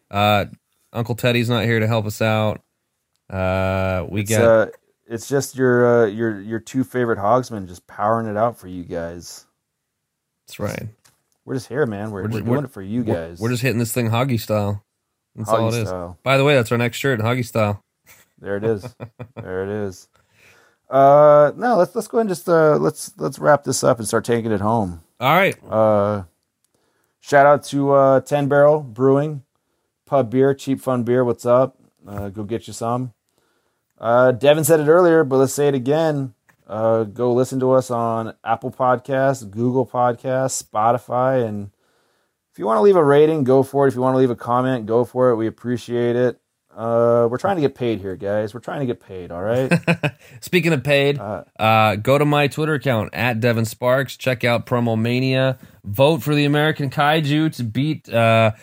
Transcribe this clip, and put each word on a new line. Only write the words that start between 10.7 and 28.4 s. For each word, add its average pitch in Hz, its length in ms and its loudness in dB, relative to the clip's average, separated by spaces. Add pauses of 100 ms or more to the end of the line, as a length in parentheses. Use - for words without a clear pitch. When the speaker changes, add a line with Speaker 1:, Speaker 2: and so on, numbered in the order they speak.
Speaker 2:
We're 127 100 -8
just 131 120 -10
here, 135 180 -4
man. 107 260 -6
We're, 98 100 -8
Speaker 1:
We're - 20 -6
Speaker 2:
we're 107 60 -4
Speaker 1:
just, 107 160 -6
Speaker 2:
doing 120 140 0
Speaker 1:
we're, 143 60 -6
Speaker 2:
it - 60 -14
for 101 100 -16
you 110 220 -6
Speaker 1:
we're, 110 100 -2
Speaker 2:
guys. 85 260 -8
Speaker 1:
we're 113 100 -4
just 123 120 -4
hitting 117 180 -2
this 117 140 -4
thing 117 160 -2
Hoggy 120 300 0
style. 104 440 -4 (520)
That's 107 140 -8
all 113 220 0
Speaker 2:
Hoggy - 80 -2
Speaker 1:
it - 40 -2
is. 98 40 -4
Speaker 2:
style. 90 360 -10
Speaker 1:
By 135 140 2
the 135 60 2
way, 147 120 4
that's 120 160 0
our 120 60 0
next 120 200 -2
shirt, 131 220 -2
Hoggy 117 260 -2
style. 104 380 -2 (560)
Speaker 2:
There 98 180 -6
it 101 60 -6
is. 110 220 -2 (140)
Speaker 1:
<laughs> 117 60 -14 (360)
Speaker 2:
There 95 220 -8
it 104 240 -6
is. 92 200 -16 (840)
Uh, 147 680 8
no, 233 200 0
let's, 175 180 0
let's 214 120 -6
go 254 120 -6
ahead 226 80 0
and - 20 -4
just, - 180 -6
uh, 156 300 4
let's, 151 400 -4
let's 151 220 -8
wrap 147 240 2
this 135 200 -4
up 131 160 2
and 110 80 -10
start 110 180 -2
taking 113 260 -2
it 98 100 -2
home. 101 400 -2 (180)
Speaker 1:
All 135 160 0
right. 185 200 2 (140)
Speaker 2:
Uh, 104 540 2 (960)
shout 143 260 4
out 143 200 4
to, 139 280 -2
uh, 135 280 4
Ten 143 260 -2